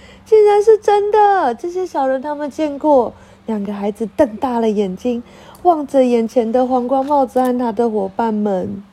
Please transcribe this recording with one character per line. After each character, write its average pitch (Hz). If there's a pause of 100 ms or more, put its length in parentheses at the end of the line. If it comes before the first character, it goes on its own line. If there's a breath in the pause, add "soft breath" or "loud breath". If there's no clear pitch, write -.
(260 loud breath)
”“竟 427
然 415
是 440
真 415
的！” 392
这 349
些 370
小 285
人 262
他 294
们 294
见 294
过。 277 (320 loud breath)
两 214
个 208
孩 202
子 214
瞪 220
大 240
了 226
眼 202
睛， 240 (400 loud breath)
望 311
着 262
眼 233
前 226
的 254
皇 247
冠 269
帽 285
子 254
和 254
他 240
的 233
伙 202
伴 226
们。 202 (100)